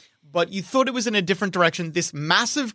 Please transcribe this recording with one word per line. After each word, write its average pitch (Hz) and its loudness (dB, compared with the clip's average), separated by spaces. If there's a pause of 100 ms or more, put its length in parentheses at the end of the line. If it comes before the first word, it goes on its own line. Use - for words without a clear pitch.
(320)
But 170 0
you 196 -4
thought 262 2
it 269 -2
was 233 -2
in 220 0
a 202 4
different 185 -2
direction. 170 2
This 160 -2
massive 208 0